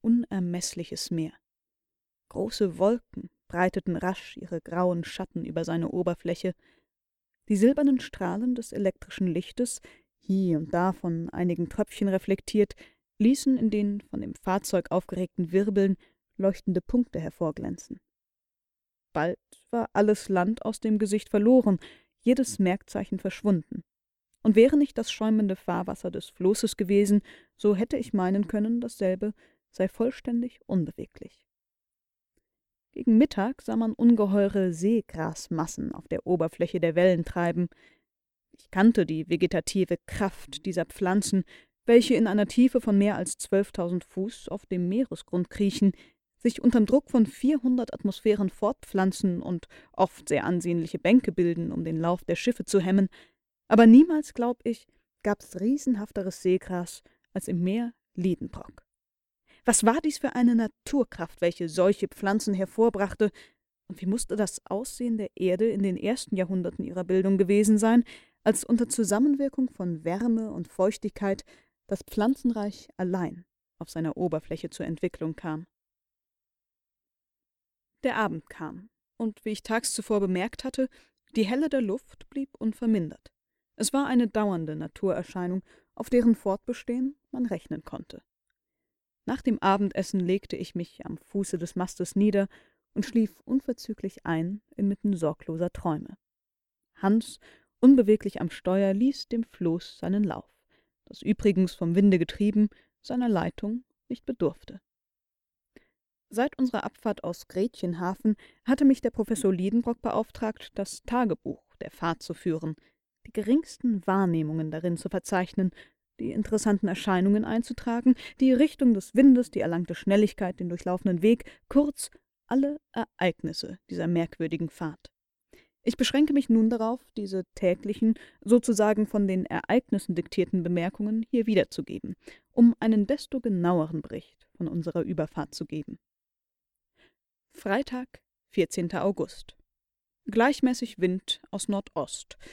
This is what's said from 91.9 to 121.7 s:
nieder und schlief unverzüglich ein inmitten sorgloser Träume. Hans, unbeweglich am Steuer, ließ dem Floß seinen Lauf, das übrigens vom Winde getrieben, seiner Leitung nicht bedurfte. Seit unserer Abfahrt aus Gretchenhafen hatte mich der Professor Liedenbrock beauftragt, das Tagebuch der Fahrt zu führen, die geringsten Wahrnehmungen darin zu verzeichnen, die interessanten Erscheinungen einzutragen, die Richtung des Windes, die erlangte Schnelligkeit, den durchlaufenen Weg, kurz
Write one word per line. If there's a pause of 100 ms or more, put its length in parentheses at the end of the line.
nieder (460)
und
schlief
unverzüglich
ein (120)
inmitten
sorgloser
Träume. (800)
Hans, (400)
unbeweglich
am
Steuer,
ließ
dem
Floß
seinen
Lauf, (560)
das
übrigens
vom
Winde
getrieben, (320)
seiner
Leitung (240)
nicht
bedurfte. (1500)
Seit
unserer
Abfahrt
aus
Gretchenhafen (300)
hatte
mich
der
Professor
Liedenbrock
beauftragt,
das
Tagebuch
der
Fahrt
zu
führen, (500)
die
geringsten
Wahrnehmungen
darin
zu
verzeichnen, (500)
die
interessanten
Erscheinungen
einzutragen, (240)
die
Richtung
des
Windes,
die
erlangte
Schnelligkeit,
den
durchlaufenen
Weg, (240)
kurz (380)